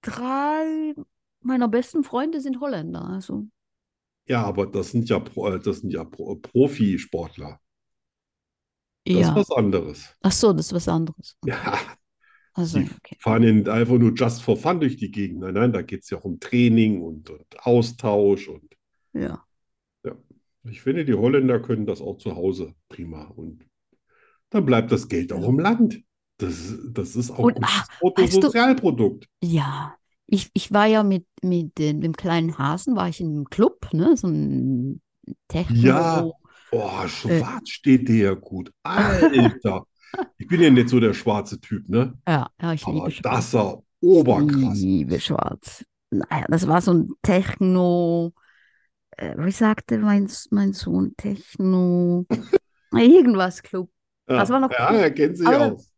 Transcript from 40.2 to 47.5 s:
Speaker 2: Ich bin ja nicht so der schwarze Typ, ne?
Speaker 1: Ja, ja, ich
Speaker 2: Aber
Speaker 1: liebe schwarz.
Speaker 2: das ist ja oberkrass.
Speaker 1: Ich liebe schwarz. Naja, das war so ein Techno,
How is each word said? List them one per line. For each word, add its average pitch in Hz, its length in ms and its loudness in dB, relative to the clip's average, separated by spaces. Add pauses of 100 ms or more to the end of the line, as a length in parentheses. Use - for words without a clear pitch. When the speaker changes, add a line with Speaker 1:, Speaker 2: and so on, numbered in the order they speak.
Speaker 2:
Ich - 100 -16
bin 175 140 2
ja 160 80 8
nicht 123 200 6
so 123 100 4
der 110 140 2
schwarze 104 460 -4
Typ, - 300 -10
ne? 123 240 0 (140)
Speaker 1:
Ja, 151 220 -2 (120)
ja, 170 120 -4
ich 151 120 -8
Speaker 2:
Aber - 100 -8
Speaker 1:
liebe 156 160 -4
schwarz. - 240 -4
Speaker 2:
das 113 120 -2
ist - 60 -6
ja 104 240 0 (240)
oberkrass. 139 760 4
Speaker 1:
Ich 98 60 -2
liebe 85 360 0
schwarz. - 640 -6 (260)
Naja, - 380 -4
das 170 180 0
war 175 140 2
so 175 120 2
ein 165 160 2 (120)
Techno, 175 1120 0 (800)